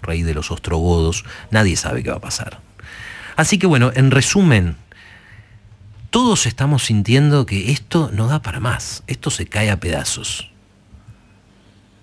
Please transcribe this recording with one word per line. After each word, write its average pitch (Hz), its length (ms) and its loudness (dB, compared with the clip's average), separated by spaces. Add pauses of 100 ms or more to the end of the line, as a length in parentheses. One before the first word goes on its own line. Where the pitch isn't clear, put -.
rey 82 220 -4
de 82 100 0
los 76 160 -6
ostrogodos, 82 760 0 (260)
nadie 107 240 4
sabe - 280 -4
qué - 60 -6
va - 60 -4
a - 60 -12
pasar. - 400 -10 (760)
Así 208 220 2
que 185 100 2
bueno, 131 260 4
en 131 180 4
resumen, 127 640 4 (1300)
todos 240 360 2
estamos 135 400 0
sintiendo 123 600 4
que 98 260 -2
esto 151 420 -2
no 110 140 0
da 147 140 0
para - 200 -8
más, - 460 -6
esto 135 220 -6
se 92 160 -4
cae 107 240 -2
a 95 120 0
pedazos. - 720 -6 (1500)